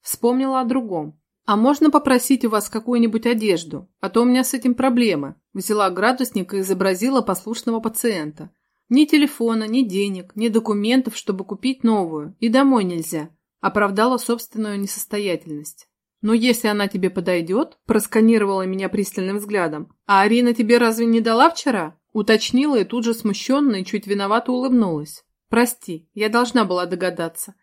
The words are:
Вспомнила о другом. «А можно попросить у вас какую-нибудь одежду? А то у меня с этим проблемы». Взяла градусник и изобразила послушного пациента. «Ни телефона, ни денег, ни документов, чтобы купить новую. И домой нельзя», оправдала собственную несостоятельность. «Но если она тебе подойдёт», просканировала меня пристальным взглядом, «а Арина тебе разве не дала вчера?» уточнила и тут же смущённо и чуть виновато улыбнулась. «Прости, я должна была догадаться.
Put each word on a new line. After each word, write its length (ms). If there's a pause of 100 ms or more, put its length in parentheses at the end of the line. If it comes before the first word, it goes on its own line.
Вспомнила 600
о 40
другом. 560 (240)
«А 120
можно 340
попросить 560
у 20
вас 220
какую-нибудь 560
одежду? 640 (100)
А 80
то 140
у 20
меня 200
с 100
этим 200
проблемы». 600 (180)
Взяла 380
градусник 640
и 60
изобразила 600
послушного 600
пациента. 680 (380)
«Ни 180
телефона, 580
ни 180
денег, 540
ни 120
документов, 640
чтобы 300
купить 380
новую. 560
И 100
домой 360
нельзя», 440 (320)
оправдала 560
собственную 640
несостоятельность. 1080 (340)
«Но 100
если 360
она 200
тебе 220
подойдёт», 640 (100)
просканировала 760
меня 260
пристальным 480
взглядом, 560 (140)
«а 160
Арина 320
тебе 240
разве 280
не 140
дала 300
вчера?» 480 (140)
уточнила 640
и 80
тут 200
же 100
смущённо 640
и 80
чуть 220
виновато 460
улыбнулась. 720 (240)
«Прости, 640
я 140
должна 360
была 220
догадаться. 760